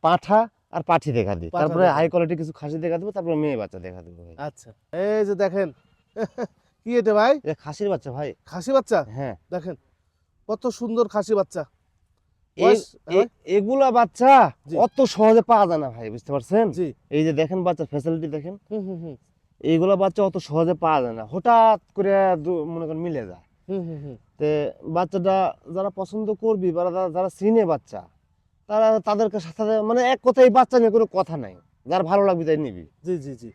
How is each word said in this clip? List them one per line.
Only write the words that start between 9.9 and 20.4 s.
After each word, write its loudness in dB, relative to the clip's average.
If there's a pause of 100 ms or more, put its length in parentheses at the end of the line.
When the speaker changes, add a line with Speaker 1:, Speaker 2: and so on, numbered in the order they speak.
Speaker 2:
কত -6
সুন্দর -2
খাসি -2
বাচ্চা। -2 (960)
Speaker 1:
এই, 0
Speaker 2:
বয়স, 6 (120)
Speaker 1:
এ-, -12
Speaker 2:
হ্যাঁ? 4 (180)
Speaker 1:
এগুলা 2
বাচ্চা 4 (340)
Speaker 2:
জি। -10
Speaker 1:
অত 0
সহজে 4
পাওয়া 4
যায় 0
না -6
ভাই, -12
বুঝতে -12
পারছেন? 0
Speaker 2:
জি। -4 (240)
Speaker 1:
এই 0
যে 0
দেখেন, -2
বাচ্চার -2
ফ্যাসিলিটি -6
দেখেন। -10 (160)
Speaker 2:
হুম, -6
হুম, -10
হুম। -14 (460)
Speaker 1:
এইগুলা 2
বাচ্চা 0
অত -2
সহজে -2